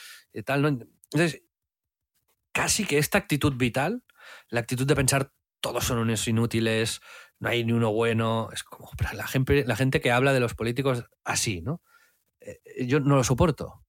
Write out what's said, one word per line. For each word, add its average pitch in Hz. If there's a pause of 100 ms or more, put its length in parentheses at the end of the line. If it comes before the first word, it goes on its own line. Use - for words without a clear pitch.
(320)
de 113
tal, 139
¿no? 147
Entonces, 147 (1120)
casi 165
que 143
esta 156
actitud 147
vital, 131 (460)
la 117
actitud 123
de 143
pensar 135 (280)
todos 117
son 123
unos 113
inútiles, 113 (400)
no 113
hay 120
ni 117
uno 117
bueno, 113
es -
como, -
pero -
la -
gente, 139
la 117
gente 131
que 123
habla 131
de 131
los 117
políticos 120 (180)
así, 95
¿no? 151 (580)
Eh, -
yo 143
no 143
lo 131
soporto. -